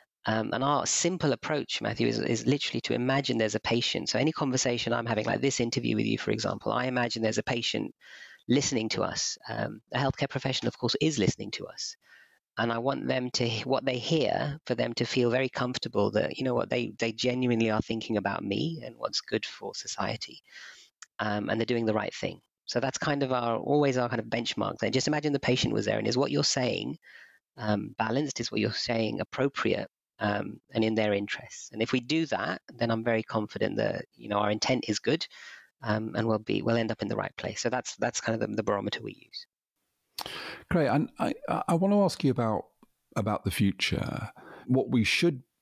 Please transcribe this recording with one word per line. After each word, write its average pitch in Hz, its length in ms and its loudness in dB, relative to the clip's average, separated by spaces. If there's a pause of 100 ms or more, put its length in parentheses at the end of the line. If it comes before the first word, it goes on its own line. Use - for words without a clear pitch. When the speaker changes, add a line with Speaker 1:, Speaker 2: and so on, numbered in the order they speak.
(260)
Speaker 1:
Um, 110 260 0
and 123 120 0
our 143 220 2
simple 170 460 2
approach, - 480 -4
Matthew, 110 280 0
is, 113 100 0
is 117 300 0
literally 135 320 0
to - 140 -2
imagine 127 440 0
there's 110 160 2
a 104 60 -2
patient. - 480 0
So - 100 0
any 147 140 2
conversation 127 600 0
I'm 117 140 0
having, 110 180 0
like 117 160 0
this 131 200 2
interview 117 340 0
with 110 100 2
you, 110 140 2
for - 140 -2
example, 107 400 -2
I 123 140 0
imagine 120 360 -2
there's 110 160 2
a - 60 -2
patient 113 500 -2 (540)
listening 123 400 2
to 98 160 0
us. - 340 -4 (100)
Um, 110 340 -6 (120)
a 123 40 0
healthcare 135 300 0
professional, 131 380 -2
of - 120 -2
course, - 220 0
is 156 160 2
listening 104 360 2
to - 160 -8
us. - 260 -10 (640)
And 117 140 2
I 117 60 -2
want 127 280 -2
them 127 280 0
to, 120 140 2 (120)
what 131 240 0
they 127 140 0
hear, 143 680 0
for 127 80 0
them 120 200 0
to 120 100 0
feel 120 260 4
very 127 180 2
comfortable 113 640 0
that, 104 280 0
you 135 60 -2
know 127 100 2
what, 117 160 0
they, 117 280 0
they 117 140 0
genuinely 120 580 2
are 107 100 2
thinking 113 360 -2
about 98 260 0
me 117 420 -2
and 117 140 -12
what's - 220 -4
good - 260 -4
for - 300 -10
society. - 640 -6 (800)
Um, 104 300 -2
and 110 100 2
they're 113 60 0
doing 117 200 0
the 107 80 4
right 104 200 -2
thing. - 260 -6 (240)
So - 160 -2
that's 131 180 -2
kind 143 240 0
of 131 100 0
our, 120 260 0
always 139 400 4
our 123 100 2
kind 117 120 0
of 113 60 -6
benchmark 113 520 -2
there. 110 120 0
Just 131 180 2
imagine 151 240 2
the 139 80 0
patient 123 340 2
was 104 100 0
there, 104 140 2
and 107 80 -2
is 113 100 0
what 135 140 2
you're 143 140 2
saying, 123 540 0 (600)
um, 107 400 0
balanced? 123 420 0
Is 117 100 -4
what 110 100 0
you're 107 120 2
saying 113 480 0
appropriate, 104 680 0 (320)
um, 104 400 -2 (120)
and 113 120 2
in 113 100 2
their 107 180 4
interests? - 600 -4
And 107 100 -2
if 117 100 0
we 127 80 2
do 151 260 0
that, 104 360 -4 (160)
then 117 120 2
I'm 113 140 0
very 113 180 4
confident 107 540 -2
that, 104 280 0 (100)
you 117 140 -14
know, 101 100 0
our 104 120 2
intent 110 380 0
is 107 100 0
good, 151 280 0 (560)
um, 110 340 0
and 110 100 2
we'll 110 120 2
be, 107 240 0
we'll 117 140 2
end 113 160 0
up - 100 -6
in 104 60 -2
the 107 80 -4
right 98 200 -4
place. - 240 -6
So 120 100 -2
that's, 123 260 -4
that's 120 240 -2
kind 113 200 -2
of 110 80 0
the, 104 80 -6
the 110 60 2
barometer 104 400 -2
we 53 100 -8
use. - 1160 -18 (400)
Speaker 2:
Great. 165 160 4
And 135 320 2
I, - 160 -2 (140)
I, - 200 0
I 175 60 4
wanna 196 280 6
ask - 220 2
you 135 60 6
about, 117 360 0 (480)
about 104 300 0
the 101 60 2
future. - 800 0 (360)
What 127 240 2
we 117 140 6
should 151 380 2 (200)